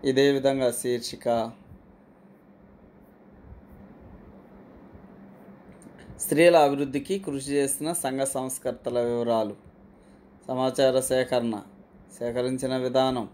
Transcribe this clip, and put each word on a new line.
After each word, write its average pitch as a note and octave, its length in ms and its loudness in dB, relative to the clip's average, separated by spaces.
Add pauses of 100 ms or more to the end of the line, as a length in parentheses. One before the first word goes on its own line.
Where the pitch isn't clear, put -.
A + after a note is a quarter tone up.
(100)
ఇదే C3+ 160 4 (100)
విధంగా C3+ 340 2 (100)
శీర్షిక B2 480 -4 (4000)
స్త్రీల E3+ 320 6 (100)
అభివృద్ధికి C#3 480 -2 (100)
కృషి C#3 340 -8
చేసిన C#3+ 300 -2 (140)
సంఘ C3+ 200 -2 (140)
సంస్కర్తల B2+ 640 -6 (100)
వివరాలు, A#2 460 0 (960)
సమాచార C3 520 2 (100)
సేకరణ, B2 460 0 (600)
సేకరించిన B2+ 580 -4 (100)
విధానం B2+ 500 0